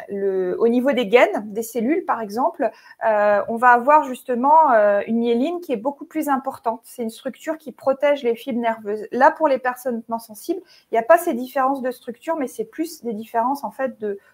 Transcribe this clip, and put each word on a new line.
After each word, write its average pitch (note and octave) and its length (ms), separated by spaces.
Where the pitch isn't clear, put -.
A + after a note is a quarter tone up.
le, F#3+ 500
au A#3 100
niveau B3 240
des A#3 160
gaines, C4 340
des G#3+ 100
cellules, C4 440
par A#3 160
exemple, A3+ 480
euh, G#3 440
on A3+ 80
va B3 140
avoir C4+ 340
justement, C4 680
euh, G#3 340
une A3+ 120
myéline A#3+ 420
qui F4 120
est A#3+ 40
beaucoup C4 300
plus D4+ 220
importante. C4 560
C'est - 180
une A3+ 80
structure D4+ 480
qui - 140
protège C4+ 500
les A#3 140
fibres A#3+ 240
nerveuses. A3 500
Là, C4+ 220
pour D#4 160
les C4+ 100
personnes B3 400
hautement A3+ 220
sensibles, E4+ 420
il - 20
n'y A3+ 40
a A#3 40
pas E4 160
ces E4+ 160
différences B3+ 480
de B3+ 80
structure, B3+ 460
mais C#4 100
c'est A#3 180
plus D#4 400
des A#3 80
différences, A#3 520
en G#3 60
fait, B3+ 300
de, G3+ 180